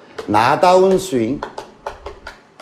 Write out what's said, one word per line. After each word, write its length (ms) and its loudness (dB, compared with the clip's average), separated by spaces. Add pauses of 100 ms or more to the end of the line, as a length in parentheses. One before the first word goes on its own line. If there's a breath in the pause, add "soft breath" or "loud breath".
(280 loud breath)
나다운 720 4
스윙, 420 -4 (1200)